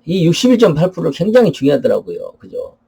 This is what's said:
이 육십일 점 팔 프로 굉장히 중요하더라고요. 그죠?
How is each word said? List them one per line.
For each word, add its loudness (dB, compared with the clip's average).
이 0
육십일 2
점 4
팔 0
프로 -6
굉장히 2
중요하더라고요. -2
그죠? -14